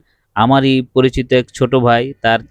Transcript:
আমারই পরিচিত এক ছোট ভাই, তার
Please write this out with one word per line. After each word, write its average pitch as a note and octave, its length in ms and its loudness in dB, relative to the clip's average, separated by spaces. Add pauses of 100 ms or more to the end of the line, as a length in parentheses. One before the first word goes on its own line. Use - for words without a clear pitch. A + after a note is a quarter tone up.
(340)
আমারই C3 480 2
পরিচিত B2+ 500 -2
এক B2+ 220 0
ছোট B2+ 200 -2
ভাই, A#2+ 380 0 (100)
তার A2+ 180 0 (100)